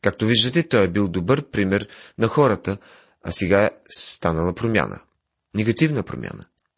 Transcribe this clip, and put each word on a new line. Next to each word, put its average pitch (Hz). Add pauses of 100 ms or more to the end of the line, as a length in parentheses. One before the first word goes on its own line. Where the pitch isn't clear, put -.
Както 101
виждате, 123
той 107
е 87
бил 98
добър 92
пример 98 (300)
на 113
хората, 104 (440)
а 82
сега 98
е - (200)
станала 85
промяна. 87 (520)
Негативна 113
промяна. - (320)